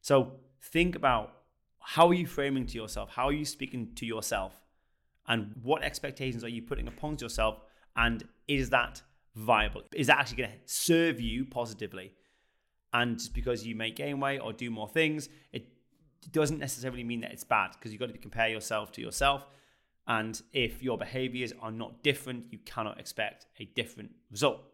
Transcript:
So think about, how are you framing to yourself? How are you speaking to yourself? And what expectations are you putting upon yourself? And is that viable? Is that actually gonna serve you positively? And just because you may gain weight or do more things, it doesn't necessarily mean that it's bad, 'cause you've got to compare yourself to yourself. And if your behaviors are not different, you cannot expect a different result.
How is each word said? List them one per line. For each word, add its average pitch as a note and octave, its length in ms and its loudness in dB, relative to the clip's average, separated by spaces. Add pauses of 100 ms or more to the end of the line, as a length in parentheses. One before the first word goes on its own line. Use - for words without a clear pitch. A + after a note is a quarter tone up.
So - 400 4 (180)
think F3 360 0
about, A#2+ 420 2 (460)
how E3 240 8
are F3 60 8
you F3 140 2
framing C3+ 400 0
to - 80 -8
yourself? G#2+ 340 -8
How B2+ 160 -2
are C#3+ 80 2
you D3+ 100 -2
speaking B2 520 -8
to A#2+ 100 -8
yourself? G#2+ 560 -4 (680)
And A2 360 -2
what C#3+ 200 2
expectations C3 600 -6
are A#2 60 -8
you A#2 120 -6
putting A#2+ 260 -6
upon D3+ 320 -6
yourself? A2 400 -2 (360)
And A2+ 320 2 (200)
is C3+ 220 0
that A#2+ 320 2 (320)
viable? A2 580 2
Is C#3 140 0
that C3+ 140 8
actually A#2+ 240 -2
gonna A2 220 -8
serve E3 540 4
you A#2 240 -2
positively? G#2+ 680 -8 (800)
And A#2+ 240 2
just - 160 -8
because A#2 320 -2
you A2+ 80 -6
may A2+ 160 -2
gain C#3+ 300 -4
weight C#3 200 0
or A2 140 -6
do A#2+ 160 -8
more G#2+ 180 -6
things, D3+ 400 2 (240)
it - 220 -10 (580)
doesn't D3+ 280 2
necessarily B2 440 -6
mean A#2 180 -2
that - 100 -8
it's - 120 -14
bad, G2+ 360 2
'cause A2 120 -12
you've G#2+ 80 -12
got B2 120 -4
to - 60 -14
compare A2+ 320 0
yourself A2 440 -2
to A#2 80 -10
yourself. C#3 460 0 (580)
And A2+ 340 -2 (140)
if B2 300 0
your A#2+ 160 0
behaviors B2 540 -4
are A2 180 -10
not A2+ 320 -12
different, B2+ 480 -2
you A2 80 -14
cannot - 400 -6
expect - 480 -6 (100)
a A2+ 80 -12
different - 500 -8 (140)
result. A2+ 320 2 (120)